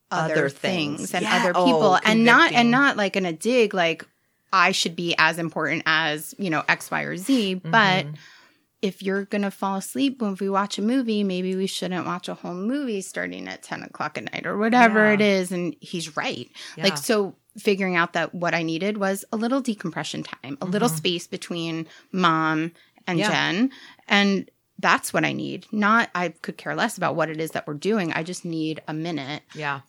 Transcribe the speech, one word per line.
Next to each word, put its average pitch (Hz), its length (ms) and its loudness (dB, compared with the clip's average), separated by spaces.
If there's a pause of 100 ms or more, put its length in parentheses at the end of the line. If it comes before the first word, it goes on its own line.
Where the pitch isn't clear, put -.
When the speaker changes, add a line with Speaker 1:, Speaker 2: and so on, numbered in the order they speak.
(100)
Speaker 1:
other 160 240 -2
Speaker 2:
Other 147 160 2
Speaker 1:
things 151 480 -4
Speaker 2:
things. - 160 -6
Speaker 1:
and 180 80 0
Speaker 2:
Yeah. 226 140 0
Speaker 1:
other 196 180 2
Speaker 2:
Oh, 180 100 4
Speaker 1:
people." 180 400 6
And 220 200 4
not, 254 240 8
and 165 60 -2
Speaker 2:
convicting. 233 180 6
Speaker 1:
not, 269 240 4
like, 196 200 0
in 190 80 0
a 175 80 -2
dig, 220 400 2
like, 165 320 0 (480)
I 185 200 4
should 170 240 -2
be 170 200 -2
as 165 220 4
important 156 480 -2
as, 160 520 0
you 190 120 -2
know, 151 180 0
X, - 220 0
Y, 156 120 -2
or 147 140 -6
Z. 196 380 0
But 185 520 2
Speaker 2:
Mm-hmm. 151 80 -10 (680)
Speaker 1:
if 190 200 -4
you're 196 220 -2
gonna 202 280 -2
fall 196 240 -4
asleep 262 440 -4
when 202 200 -2
we 196 100 -2
watch 196 260 0
a 208 60 -4
movie, 226 420 0
maybe 185 320 -2
we 190 120 -2
shouldn't 180 360 -4
watch 175 240 -6
a 180 60 -8
whole 175 200 -10
movie 226 460 -4
starting 175 480 -10
at - 140 -12
ten - 220 -10
o'clock - 340 -8
at - 140 -10
night - 120 -8
or 185 140 -4
whatever 220 480 6
Speaker 2:
Yeah. 214 80 4
Speaker 1:
it 208 60 0
is. 190 320 2
And 175 280 -2
he's 160 360 -8
right. 147 340 -8 (260)
Speaker 2:
Yeah. 156 80 -10
Speaker 1:
Like, 170 140 2
so 202 380 -2 (200)
figuring 196 380 0
out 170 200 2
that 165 200 -2
what 170 180 -2
I 165 120 0
needed 180 340 -4
was 196 340 -2
a 226 40 -4
little 240 240 0
decompression 156 640 -6
time, - 360 -12
a - 60 -6
little 185 220 2
Speaker 2:
Mm-hmm. 160 80 -2
Speaker 1:
space 170 320 -4
between 165 580 -8 (240)
Mom 160 640 2 (340)
and 180 120 0
Speaker 2:
Yeah. 202 120 2
Speaker 1:
Jen. 160 400 2 (380)
And 202 420 2 (300)
that's 196 320 2
what 160 120 0
I 147 80 -2
need. 139 380 -8
Not, 214 460 2
I 175 140 -2
could - 280 -12
care 151 160 -6
less 202 240 -2
about 156 160 0
what 160 160 0
it 156 100 -6
is 160 120 -4
that - 140 -6
we're 151 80 -6
doing. 185 380 0
I 160 120 -2
just 180 200 -10
need 160 440 -4
a 165 40 -6
minute 151 520 -6 (100)
Speaker 2:
Yeah. 147 340 -6